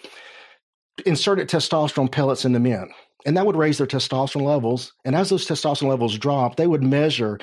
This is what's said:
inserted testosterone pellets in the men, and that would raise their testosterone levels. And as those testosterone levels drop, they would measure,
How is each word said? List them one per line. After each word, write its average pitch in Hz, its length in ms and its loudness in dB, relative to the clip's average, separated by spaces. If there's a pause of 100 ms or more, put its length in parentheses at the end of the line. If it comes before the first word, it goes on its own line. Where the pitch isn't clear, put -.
(1080)
inserted 180 420 0
testosterone 151 640 0
pellets 139 320 0
in 131 80 2
the 120 80 2
men, 110 300 0 (340)
and 151 120 2
that 190 100 2
would 202 100 2
raise 156 220 2
their 139 80 0
testosterone 135 560 -2
levels. 127 500 0 (120)
And 131 120 0
as 190 140 0
those 190 160 0
testosterone 147 420 -2
levels 117 300 0
drop, 135 380 0
they 160 100 2
would 156 160 2
measure, 131 600 2